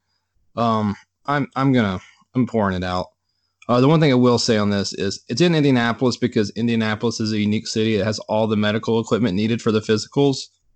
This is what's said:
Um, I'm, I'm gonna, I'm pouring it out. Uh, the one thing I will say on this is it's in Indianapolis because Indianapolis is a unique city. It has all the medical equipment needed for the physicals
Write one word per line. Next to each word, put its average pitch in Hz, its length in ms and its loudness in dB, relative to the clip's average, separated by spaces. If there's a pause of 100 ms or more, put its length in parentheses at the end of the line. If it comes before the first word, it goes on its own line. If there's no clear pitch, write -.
(560)
Um, 110 400 0 (300)
I'm, 143 300 -2
I'm 135 180 2
gonna, 98 260 0 (360)
I'm 127 100 0
pouring 98 320 0
it 92 60 -4
out. 90 240 -4 (640)
Uh, 120 100 2
the 131 80 4
one 156 140 4
thing 147 100 4
I 127 40 2
will 123 220 4
say 113 200 0
on 104 120 0
this 101 220 -2
is - 380 -6
it's 123 100 -4
in 170 160 2
Indianapolis 123 640 2
because 113 320 -2
Indianapolis 113 720 -2
is 110 100 -2
a 107 80 -2
unique 104 260 -2
city. 110 300 -2
It 98 80 0
has 107 160 -4
all 110 260 -2
the 107 120 -2
medical 107 420 0
equipment 110 360 0
needed 110 260 -2
for 117 100 0
the 107 80 0
physicals 131 680 -2 (280)